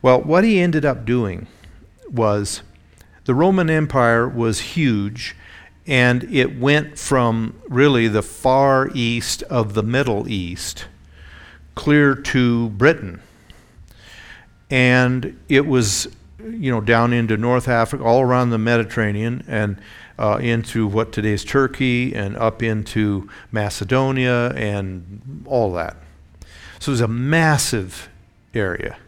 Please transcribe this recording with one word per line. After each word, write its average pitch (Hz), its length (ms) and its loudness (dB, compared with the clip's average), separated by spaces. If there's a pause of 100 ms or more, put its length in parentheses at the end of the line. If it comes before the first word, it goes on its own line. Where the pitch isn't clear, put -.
Well, 127 200 6
what 170 240 2
he 208 160 4
ended 156 240 2
up 123 200 -2
doing 104 420 -2 (640)
was, 104 540 -2 (640)
the 127 100 0
Roman 175 340 2
Empire 127 580 2
was 117 340 -2
huge, 117 760 -2 (500)
and 123 380 2 (100)
it 135 240 0
went 147 400 0
from 117 720 0
really 127 400 4
the 107 140 2
far 135 720 2
east 117 500 -2
of 110 300 -2
the 110 100 0
Middle 120 440 -2
East 92 580 -8 (920)
clear 147 400 4
to 120 540 0
Britain. 104 520 0 (1500)
And 127 680 2 (120)
it 143 180 4
was, 123 400 0 (320)
you 226 320 -6
know, 117 80 0
down 117 320 4
into 117 260 2
North 120 300 0
Africa, 120 360 0
all 117 180 4
around 123 300 2
the 117 60 0
Mediterranean, 110 920 -2
and, 104 340 -4 (360)
uh, 107 240 0
into 113 440 -2
what 110 260 -2
today 107 200 -2
is 104 120 -4
Turkey, 127 720 0
and 101 240 -6
up 113 240 -2
into 107 680 -2 (220)
Macedonia, 123 1000 -2
and 101 920 -8
all 120 280 0
that. 82 220 -6 (840)
So - 120 -4
it - 20 0
was 117 80 0
a 120 60 0
massive 127 1000 0 (440)
area. 98 440 -4 (100)